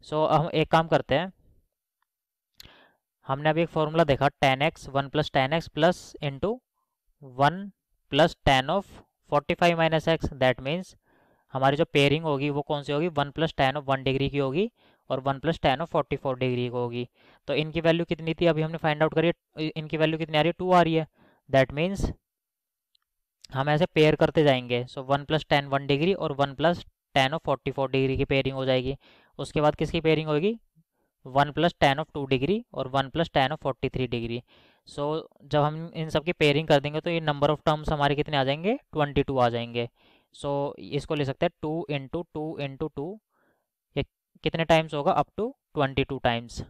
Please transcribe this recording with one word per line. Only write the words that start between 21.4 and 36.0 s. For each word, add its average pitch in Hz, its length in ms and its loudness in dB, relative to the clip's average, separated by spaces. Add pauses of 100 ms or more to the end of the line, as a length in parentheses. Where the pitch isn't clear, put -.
That 135 300 4
means 185 320 -2 (1400)
हम 139 160 -4
ऐसे 151 160 2 (100)
पेयर 156 200 4
करते 156 280 2
जाएंगे। 123 420 2
So 135 240 -14
one 143 200 0
plus 156 220 -2
tan 143 220 0
one 139 180 -2
degree 165 240 2
और 151 220 -6
one 139 240 -2
plus 175 200 0 (360)
tan 135 200 0
of - 120 -10
forty-four 135 460 -2
degree 135 220 0
की 135 80 0
पेयरिंग 135 300 0
हो 131 100 -4
जाएगी। 131 300 0 (440)
उसके 147 220 -4
बाद 151 140 4
किसकी 160 260 -4
पेयरिंग 156 280 2
होगी, 180 280 0 (680)
one 139 340 0
plus 170 240 2
tan 139 220 2
of - 120 -20
two 139 140 -4
degree 143 280 0 (140)
और 135 220 -6
one 135 220 0
plus 165 200 -2
tan 135 200 0
of - 100 -16
forty-three 131 480 -4
degree। 117 260 -6 (460)
So 147 180 -8 (380)
जब 143 180 2
हम 156 340 -2
इन 160 140 -6